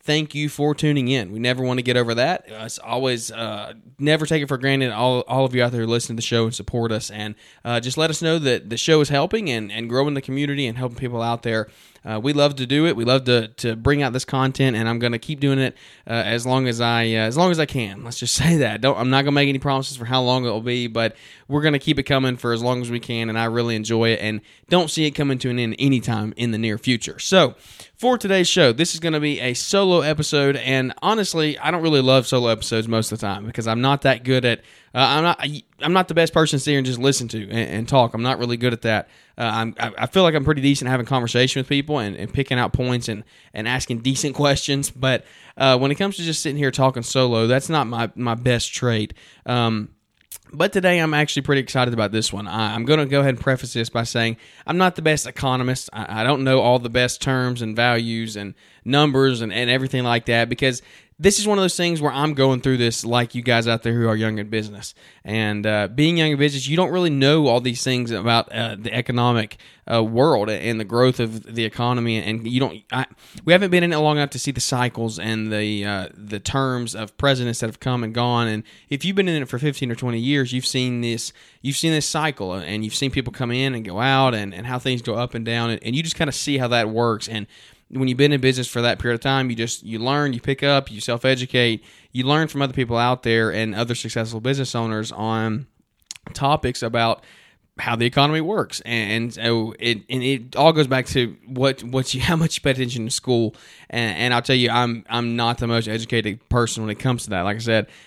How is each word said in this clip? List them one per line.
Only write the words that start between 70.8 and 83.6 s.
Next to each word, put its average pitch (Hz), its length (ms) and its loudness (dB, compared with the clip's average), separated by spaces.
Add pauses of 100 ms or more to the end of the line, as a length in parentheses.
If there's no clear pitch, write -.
growth 120 360 2
of 113 240 -4
the 113 200 -4
economy. 117 540 0
And 110 300 -4
you 123 120 0
don't, 110 220 -2 (100)
I, 131 140 -2 (400)
we 160 80 6
haven't 190 160 4
been 175 140 4
in 175 100 0
it 151 60 2
long 151 180 4
enough 143 140 0
to 123 80 -8
see - 100 -4
the 123 120 -4
cycles 117 580 -2
and 110 340 -4
the, 107 320 -2
uh, 98 260 -4
the 104 280 -12
terms 127 560 -2
of 110 220 -12
presidents 127 420 0
that 117 80 -4
have 107 120 -10
come 123 240 -2
and 110 120 -6
gone. 120 320 0
And 107 160 -4 (260)
if 143 160 -6
you've 190 100 -2
been 190 120 2
in 156 160 -2
it 120 40 -10
for 123 120 -6
fifteen 139 320 -2
or 117 40 -4
twenty 120 240 -4
years, 131 340 0
you've 127 120 -4
seen 123 360 -2
this, 117 320 -4 (280)
you've 135 160 -4
seen 165 140 2
this 151 160 0
cycle, 147 440 -4
uh, 92 100 -6
and 104 220 -6
you've 107 120 -6
seen 135 160 -2
people 123 200 -4
come 120 200 -4
in 131 240 -2